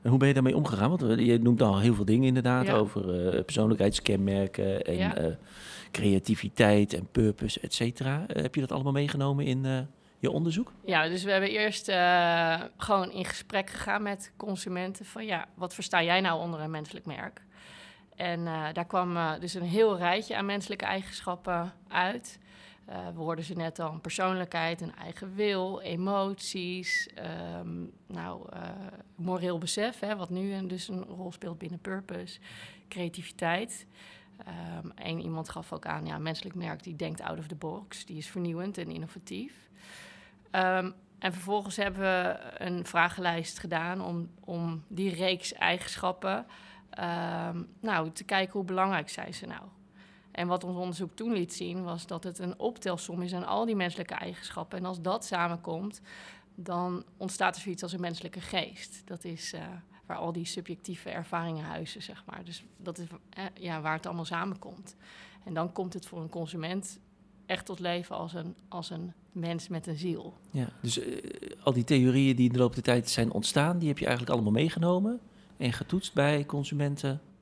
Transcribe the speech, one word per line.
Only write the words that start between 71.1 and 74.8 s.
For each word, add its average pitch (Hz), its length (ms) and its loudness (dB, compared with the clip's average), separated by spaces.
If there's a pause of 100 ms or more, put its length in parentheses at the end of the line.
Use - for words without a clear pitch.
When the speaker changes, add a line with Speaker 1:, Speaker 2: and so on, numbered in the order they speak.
Speaker 1:
al 139 100 4
die 120 100 4
theorieën 131 520 6
die 123 120 8
in 120 60 4
de 123 60 4
loop 123 140 6
der 123 100 -4
tijd 123 260 4
zijn 117 220 2
ontstaan, 151 480 2
die 165 80 2
heb 143 100 2
je - 80 -2
eigenlijk 123 300 2
allemaal 107 260 4
meegenomen 180 580 2 (380)